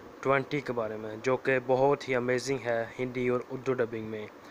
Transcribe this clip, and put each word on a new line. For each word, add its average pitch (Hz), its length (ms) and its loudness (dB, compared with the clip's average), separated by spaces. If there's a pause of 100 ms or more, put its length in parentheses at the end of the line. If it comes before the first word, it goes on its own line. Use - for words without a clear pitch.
(220)
ट्वेंटी 135 380 2
के 127 140 -4
बारे 110 220 -2
में, 107 240 -8
जो 127 180 2
कि 131 280 2
बहुत 135 420 4
ही 131 80 2
amazing 123 440 0
है 117 380 -2
हिंदी 123 320 0
और 123 220 0
उर्दू 131 220 -2
dubbing 113 340 -2
में। 107 200 -8 (220)